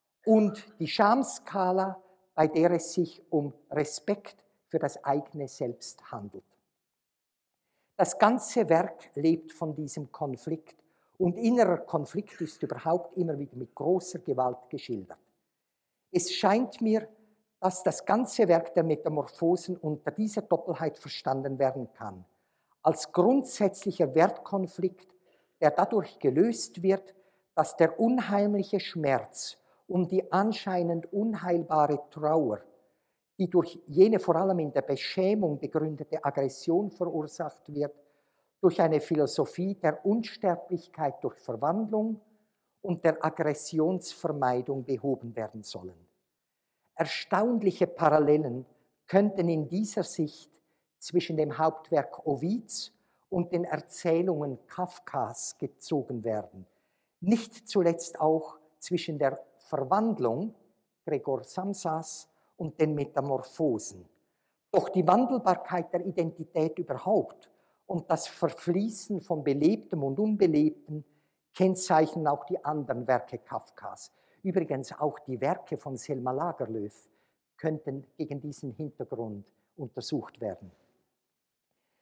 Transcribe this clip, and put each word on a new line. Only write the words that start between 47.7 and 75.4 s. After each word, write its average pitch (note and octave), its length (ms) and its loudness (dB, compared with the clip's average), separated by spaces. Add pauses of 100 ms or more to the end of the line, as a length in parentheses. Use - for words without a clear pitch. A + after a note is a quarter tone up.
Parallelen D3 760 4 (440)
könnten F#3+ 420 4
in D#3 180 0
dieser G3+ 360 -2
Sicht - 580 -6 (380)
zwischen E3+ 360 -2
dem D3+ 220 -2
Hauptwerk - 720 -2
Ovids D3+ 640 -4 (340)
und F3 260 -2
den F3 100 0
Erzählungen D#3 1040 -2
Kafkas - 880 -8
gezogen C3 640 -6
werden. G#2 440 -6 (520)
Nicht A3+ 480 -2
zuletzt E3+ 540 0
auch D#3 380 0 (180)
zwischen E3+ 400 -4
der C#3 260 -2 (140)
Verwandlung D#3+ 960 -2 (500)
Gregor C3+ 400 -2
Samsas F#3 840 -6 (260)
und D#3 240 -6
den D#3 140 2
Metamorphosen. C3+ 1120 -2 (640)
Doch - 200 2
die F3 180 2
Wandelbarkeit F#3 840 2
der F3+ 140 -2
Identität D#3+ 720 -2
überhaupt F3 720 -2 (380)
und F3 240 -2
das D#3+ 160 0
Verfließen F#3+ 920 -4
von D#3 220 -4
Belebtem D3+ 600 2
und C3+ 160 -2
Unbelebtem D#3 840 2 (480)
kennzeichnen E3 760 2
auch D3 180 0
die - 180 -6
anderen C3+ 440 -4
Werke B2 320 0
Kafkas. - 720 -14 (320)
Übrigens E3 500 -2
auch - 260 -4
die C3 200 -8
Werke D3+ 380 -2